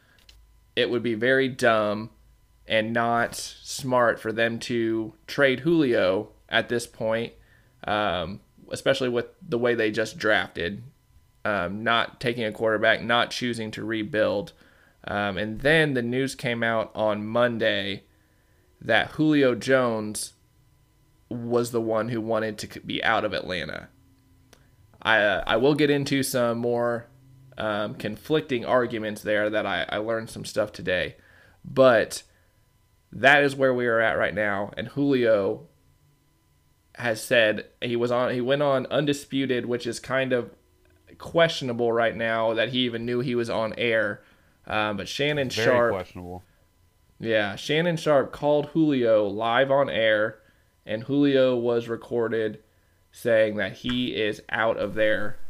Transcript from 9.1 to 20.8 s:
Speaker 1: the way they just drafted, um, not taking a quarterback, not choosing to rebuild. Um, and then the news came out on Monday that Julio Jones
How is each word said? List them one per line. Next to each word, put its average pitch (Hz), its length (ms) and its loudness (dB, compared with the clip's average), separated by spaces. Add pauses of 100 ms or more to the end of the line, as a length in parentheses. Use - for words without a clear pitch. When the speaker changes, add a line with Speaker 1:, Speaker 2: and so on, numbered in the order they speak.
Speaker 1:
the 120 100 -2
way 120 160 2
they 113 160 0
just 107 280 -4
drafted, 101 680 -2 (640)
um, 101 380 -4
not 117 360 -2
taking 123 240 -4
a 107 80 -2
quarterback, 110 500 2
not 117 300 0
choosing 117 400 -6
to 110 140 -10
rebuild. 104 640 -2 (560)
Um, 101 300 -4
and 107 240 -6
then 156 320 4
the 127 80 0
news 127 340 -2
came 117 280 -4
out 113 300 0
on 104 320 0
Monday 107 800 0 (760)
that 113 300 2
Julio 143 440 2
Jones 110 800 -2 (960)